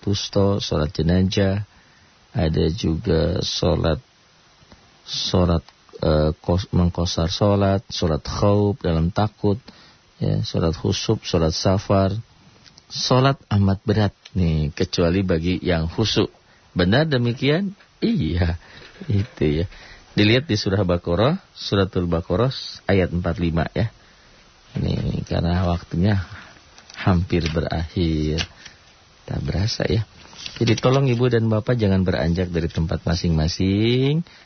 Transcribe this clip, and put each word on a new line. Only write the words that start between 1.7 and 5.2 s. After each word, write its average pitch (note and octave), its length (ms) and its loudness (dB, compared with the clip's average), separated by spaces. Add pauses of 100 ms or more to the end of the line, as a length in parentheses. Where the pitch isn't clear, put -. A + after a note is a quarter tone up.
Ada E2 400 0
juga D#2+ 720 0
sholat, E2 560 0 (1040)
sholat, F2 640 0 (320)